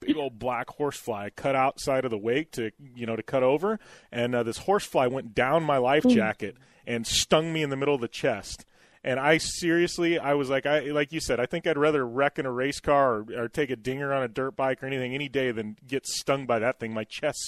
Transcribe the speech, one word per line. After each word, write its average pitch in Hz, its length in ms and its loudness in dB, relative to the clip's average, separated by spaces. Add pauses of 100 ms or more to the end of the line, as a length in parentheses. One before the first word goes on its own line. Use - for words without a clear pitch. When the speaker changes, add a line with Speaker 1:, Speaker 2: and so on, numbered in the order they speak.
Speaker 1:
big - 180 -2
old 131 200 -6
black 123 320 -4
horsefly 113 640 -6
cut 139 220 0
outside 131 480 0
of 123 60 -4
the 110 80 -2
wake 120 340 -2
to, 110 200 -6 (220)
you 120 120 -10
know, 113 100 -4
to 110 60 -6
cut 135 200 0
over. 156 360 2 (320)
And, 120 240 -2
uh, 120 80 2
this 113 160 -4
horsefly 190 500 0
went 120 260 -6
down 139 280 2
my 143 160 2
life 135 260 4
Speaker 2:
Mm. 254 100 6
Speaker 1:
jacket 107 420 0 (300)
and 117 200 -4
stung 160 480 2
me 156 80 0
in 139 80 0
the 135 60 -2
middle 143 180 2
of 120 80 -2
the 117 60 -4
chest. - 580 -4 (380)
And 127 140 0
I 151 200 6
seriously, 170 800 0
I 143 160 2
was 139 140 0
like, 135 160 0
I, 147 160 2 (100)
like 147 200 0
you 160 80 -6
said, 123 220 0
I 127 60 0
think 170 200 -6
I'd 160 100 2
rather 143 300 2
wreck 135 320 0
in 139 80 -4
a 127 60 -4
race 131 260 -2
car 139 360 4
or, 107 120 -4 (100)
or 120 120 -4
take 143 220 -2
a 123 60 -2
dinger 131 360 -4
on 135 100 0
a 120 60 -2
dirt 131 260 -4
bike 131 260 0
or 135 60 -8
anything 127 260 -4
any 143 160 -4
day 131 220 0
than 107 340 -6
get 127 220 -6
stung 139 400 -2
by 117 140 2
that 123 180 0
thing. 110 160 -6
My 110 80 -4
chest - 460 -6